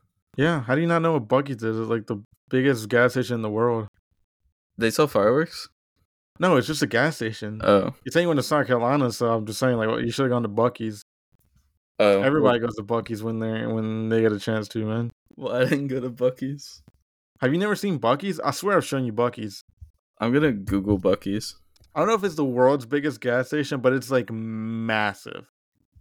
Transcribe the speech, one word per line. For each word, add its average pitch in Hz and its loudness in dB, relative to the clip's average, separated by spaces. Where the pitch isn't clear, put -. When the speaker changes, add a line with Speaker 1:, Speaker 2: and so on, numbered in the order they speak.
Speaker 1:
Yeah. 151 2
How 123 -2
do 151 2
you 170 0
not 170 2
know 165 2
what 120 -2
Buc-ee's 131 0
is? 110 -2
It's, 113 -4
like, 113 -2
the 107 -6
biggest 127 0
gas 120 4
station 123 -2
in 113 -6
the 107 -4
world. 113 0
Speaker 2:
They 113 2
sell - 2
fireworks? 120 0
Speaker 1:
No, 175 4
it's 117 4
just 151 -4
a 143 2
gas 127 0
station. 110 -8
Speaker 2:
Oh. 101 4
Speaker 1:
You're 131 -8
saying 175 4
you 175 2
went 156 2
to 123 2
South 147 0
Carolina, 123 2
so 117 0
I'm 110 -2
just 107 -8
saying, 127 2
like, 110 0
well, 117 -2
you 120 -2
should've 131 0
gone 123 0
to 113 -4
Buc-ee's. 110 -2
Speaker 2:
Oh, 101 6
Speaker 1:
Everybody 135 4
Speaker 2:
well. 117 -2
Speaker 1:
goes 107 -8
to 110 -8
Buc-ee's 110 -4
when 113 -4
they're, 110 -4
when 110 -4
they 113 4
get 110 4
a 104 -2
chance 110 -4
to, 110 -4
man. 117 -4
Speaker 2:
Well, 123 -6
I 123 2
didn't 139 0
go 131 -4
to 127 -6
Buc-ee's. 127 -4
Speaker 1:
Have 131 2
you 170 2
never 202 0
seen 190 -4
Buc-ee's? 147 0
I 143 0
swear 196 0
I've 147 2
shown 135 -4
you 117 -4
Buc-ee's. 110 -4
Speaker 2:
I'm 117 0
gonna 147 4
Google 98 -2
Buc-ee's. 101 -2
Speaker 1:
I 151 -2
don't 185 2
know 226 2
if 196 -2
it's 175 -4
the 151 0
world's 127 4
biggest 143 -2
gas 123 0
station, 147 -4
but 127 4
it's, 127 -4
like, 127 0
massive. 110 -4